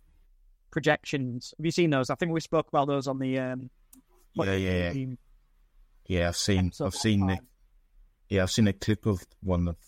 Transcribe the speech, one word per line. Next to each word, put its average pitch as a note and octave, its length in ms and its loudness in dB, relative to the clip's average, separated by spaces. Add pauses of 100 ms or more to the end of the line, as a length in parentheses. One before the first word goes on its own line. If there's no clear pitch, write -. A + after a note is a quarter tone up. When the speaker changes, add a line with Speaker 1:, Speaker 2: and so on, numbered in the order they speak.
(720)
Speaker 1:
projections. C3+ 840 -2
Have D#3 80 -8
you E3 80 0
seen F3 180 4
those? C3 200 2
I C#3+ 40 -2
think E3+ 180 -2
we E3 80 -2
spoke D#3 280 -2
about C#3+ 180 2
those C#3 220 -2
on C3+ 100 -4
the, C3 200 -2
um, B2+ 320 -6 (640)
Speaker 2:
Yeah, G2 200 0
yeah, F#2+ 160 0
yeah. F2+ 220 0
Speaker 1:
team C3 260 -6 (880)
Speaker 2:
Yeah, F2 220 0
I've F2 80 -4
seen, F#2 300 2
Speaker 1:
episode - 200 -4
Speaker 2:
I've F#2 80 -4
seen G#2+ 260 2
the, F#2+ 140 2
Speaker 1:
one. - 120 -8 (840)
Speaker 2:
yeah, F#2+ 160 2
I've F#2 80 0
seen A2 160 4
a G2 40 4
clip - 340 -2
of G2+ 180 0 (180)
one F2 240 0
of E2+ 100 -4 (120)